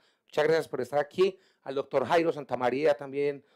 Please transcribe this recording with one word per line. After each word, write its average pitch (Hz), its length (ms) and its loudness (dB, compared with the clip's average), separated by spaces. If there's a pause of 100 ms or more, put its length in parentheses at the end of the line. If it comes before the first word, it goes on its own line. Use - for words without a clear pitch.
(280)
Muchas - 160 0
gracias 156 240 2
por 127 140 -6
estar 143 180 -2
aquí. 185 380 0 (240)
Al 139 140 -10
doctor 135 300 -2
Jairo 165 280 2
Santamaría 135 600 0
también, 143 500 -4 (100)